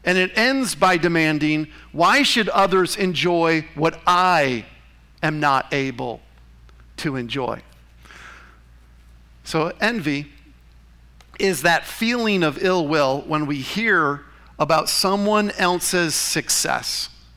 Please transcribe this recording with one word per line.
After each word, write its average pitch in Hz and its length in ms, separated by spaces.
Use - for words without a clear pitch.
And 180 120
it 185 180
ends 254 400
by 185 220
demanding, 156 720
"Why 196 300
should 220 260
others 190 480
enjoy 165 760
what 160 320
I 170 580
am 156 160
not 139 320
able 127 520
to 139 200
enjoy?" 120 440
So 165 340
envy 156 540
is 185 220
that 165 240
feeling 226 580
of 147 200
ill 185 260
will 143 380
when 151 180
we 143 160
hear 165 600
about 156 300
someone 202 720
else's 175 560
success. - 960